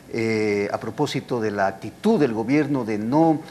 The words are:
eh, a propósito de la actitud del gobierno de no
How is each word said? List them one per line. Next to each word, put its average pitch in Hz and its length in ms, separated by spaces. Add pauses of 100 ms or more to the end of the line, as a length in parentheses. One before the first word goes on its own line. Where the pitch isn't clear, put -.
(140)
eh, 107 580
a 107 80
propósito 127 640
de 110 100
la 101 160
actitud 165 520
del 139 140
gobierno 135 520
de 107 140
no 151 400 (100)